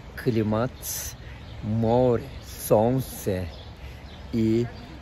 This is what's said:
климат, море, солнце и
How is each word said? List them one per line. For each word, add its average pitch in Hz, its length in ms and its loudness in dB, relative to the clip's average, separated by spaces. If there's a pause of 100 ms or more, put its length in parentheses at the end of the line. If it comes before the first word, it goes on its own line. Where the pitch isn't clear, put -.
(160)
климат, 110 560 2 (920)
море, 113 600 4 (420)
солнце 113 800 4 (840)
и 113 340 4 (360)